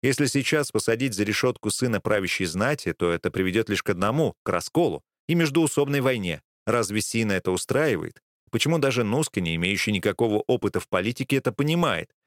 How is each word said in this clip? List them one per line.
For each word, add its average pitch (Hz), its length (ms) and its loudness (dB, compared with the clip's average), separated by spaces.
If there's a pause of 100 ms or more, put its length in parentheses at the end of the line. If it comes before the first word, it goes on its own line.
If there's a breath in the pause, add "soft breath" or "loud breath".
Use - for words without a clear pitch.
Если 143 240 2
сейчас 143 460 0
посадить 117 420 0
за 95 80 0
решетку 107 480 0
сына 117 300 -2
правящей 95 460 0
знати, 92 460 -2
то 85 200 0
это 85 180 -2
приведет 92 380 0
лишь 98 160 0
к - 60 -2
одному, 104 520 0
к - 60 -6
расколу 92 560 0 (240)
и 170 80 2
междуусобной 143 640 2
войне. 104 420 -2 (240)
Разве 107 340 0
Сина 113 320 0
это 92 200 0
устраивает? 107 680 -2 (300)
Почему 156 280 0
даже 127 260 2
Нуска, 110 360 -2
не 82 140 -2
имеющий 92 380 -2
никакого 104 540 0
опыта 107 340 0
в - 80 -14
политике, 117 480 -2
это 127 160 -2
понимает? 147 580 0 (160)